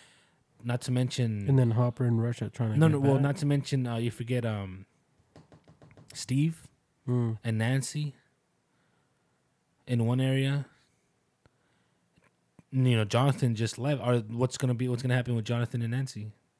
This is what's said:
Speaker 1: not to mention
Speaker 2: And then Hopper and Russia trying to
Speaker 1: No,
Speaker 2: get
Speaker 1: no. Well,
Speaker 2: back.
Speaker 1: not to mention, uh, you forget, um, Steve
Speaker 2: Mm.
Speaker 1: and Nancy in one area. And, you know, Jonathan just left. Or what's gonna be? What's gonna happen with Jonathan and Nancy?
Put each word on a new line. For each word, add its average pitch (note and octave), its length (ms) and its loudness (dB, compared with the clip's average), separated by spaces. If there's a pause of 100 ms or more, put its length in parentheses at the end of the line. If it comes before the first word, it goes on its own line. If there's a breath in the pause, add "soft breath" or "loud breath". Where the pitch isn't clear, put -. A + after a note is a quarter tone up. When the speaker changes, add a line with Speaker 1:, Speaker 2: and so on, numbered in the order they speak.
(640 soft breath)
Speaker 1:
not A#2+ 180 -4
to B2+ 100 -4
mention B2 560 0
Speaker 2:
And C#3 100 6
then B2 140 6
Hopper B2 320 2
and A#2 180 2
Russia A#2 280 -4
trying A2 220 -2
to B2 60 2
Speaker 1:
No, D#3+ 100 6
Speaker 2:
get D#3+ 40 4
Speaker 1:
no. D3 80 0
Well, C#3 140 4
Speaker 2:
back. C3+ 80 4
Speaker 1:
not C#3+ 160 0
to D3 80 -2
mention, C#3 400 0
uh, A#2+ 100 -4
you A#2 140 -2
forget, A#2+ 340 -4
um, G2 400 -6 (1300)
Steve D3 540 -2 (420)
Speaker 2:
Mm. A#2 360 0
Speaker 1:
and A2+ 140 -2
Nancy C3+ 560 -2 (1700)
in A#2+ 180 2
one B2 160 2
area. C3+ 460 0 (2000 soft breath)
And, C3 160 2
you B2 80 4
know, G#2+ 80 2
Jonathan B2 520 2
just A2 220 -2
left. C3+ 240 -2
Or B2 160 2
what's A#2 400 -2
gonna B2+ 160 0
be? B2 140 -2
What's B2 140 -4
gonna B2+ 140 0
happen B2 200 -2
with A2+ 80 -2
Jonathan A#2+ 380 -2
and A#2 100 -4
Nancy? A#2+ 400 -6 (280)